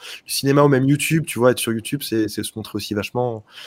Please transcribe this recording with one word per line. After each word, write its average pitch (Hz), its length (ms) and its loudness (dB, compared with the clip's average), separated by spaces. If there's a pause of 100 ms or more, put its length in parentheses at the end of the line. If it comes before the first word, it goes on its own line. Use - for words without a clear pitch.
(260)
Le - 60 -12
cinéma 139 320 4
ou 147 40 8
même 131 160 4
YouTube, 147 420 2
tu - 140 -8
vois, 123 120 6
être 120 80 0
sur - 120 -2
YouTube, 113 320 -4
c'est, 110 240 0
c'est 104 160 -6
se - 120 -10
montrer 110 200 -10
aussi 104 180 -6
vachement. 113 520 -4 (220)